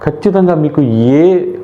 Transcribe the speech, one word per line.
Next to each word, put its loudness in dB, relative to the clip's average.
ఖచ్చితంగా 0
మీకు -2
ఏ 2